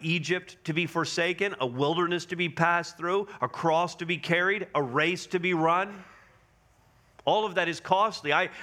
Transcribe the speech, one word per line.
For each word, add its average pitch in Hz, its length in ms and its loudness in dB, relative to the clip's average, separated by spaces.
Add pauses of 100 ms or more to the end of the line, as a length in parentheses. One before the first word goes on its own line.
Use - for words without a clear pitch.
Egypt 165 600 -2
to 156 100 -2
be 170 100 2
forsaken, 175 720 0
a 131 80 0
wilderness 165 600 0
to 180 100 -6
be 175 140 -2
passed 170 480 0
through, 190 280 0 (140)
a 156 80 -2
cross 170 480 2
to 175 80 -6
be 170 140 -2
carried, 185 560 0
a 151 80 2
race 156 460 0
to 180 120 -2
be 180 140 0
run." 180 500 2 (1200)
All 214 180 2
of 185 120 -4
that 170 120 0
is 160 120 -6
costly. 190 520 0
I, 175 160 2 (140)